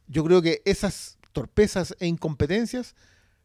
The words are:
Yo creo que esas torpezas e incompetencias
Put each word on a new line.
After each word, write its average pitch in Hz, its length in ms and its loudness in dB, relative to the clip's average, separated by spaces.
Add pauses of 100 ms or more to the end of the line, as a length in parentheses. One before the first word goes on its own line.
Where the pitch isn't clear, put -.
Yo 151 160 -2
creo 175 200 6
que 165 240 0
esas - 520 -4 (140)
torpezas 175 680 0
e 180 80 -4
incompetencias 170 880 -4 (500)